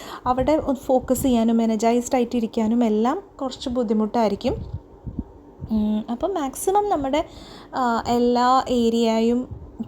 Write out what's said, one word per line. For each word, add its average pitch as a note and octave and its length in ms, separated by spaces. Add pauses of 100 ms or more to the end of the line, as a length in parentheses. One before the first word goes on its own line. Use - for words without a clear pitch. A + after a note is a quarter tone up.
(260)
അവിടെ C4 360 (120)
ഫോക്കസ് B3+ 500
ചെയ്യാനും A#3 380
എനർജൈസ്ഡ് A3+ 540
ആയിട്ടിരിക്കാനും A#3 680
എല്ലാം A#3 400 (180)
കുറച്ച് C4 280
ബുദ്ധിമുട്ടായിരിക്കും. A3 840 (1160)
ഉം, G#3+ 400
അപ്പം D#4 220
മാക്സിമം F#4+ 560
നമ്മുടെ, D4 360 (500)
ആ, A#3+ 320
എല്ലാ A#3+ 600
ഏരിയയും A#3 960 (220)